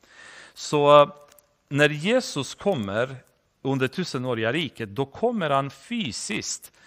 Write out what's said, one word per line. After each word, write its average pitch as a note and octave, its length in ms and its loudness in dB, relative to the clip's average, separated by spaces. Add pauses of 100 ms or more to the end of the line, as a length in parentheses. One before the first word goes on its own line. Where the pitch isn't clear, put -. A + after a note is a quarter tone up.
(520)
Så D3 580 6 (580)
när D3 200 4
Jesus D3+ 680 -2
kommer B2+ 600 -2 (460)
under C3+ 260 0
tusenåriga B2 680 -4
riket, C3 360 -6
då C3 160 -4
kommer A3 440 -2
han C#3 200 0
fysiskt - 1000 -8 (160)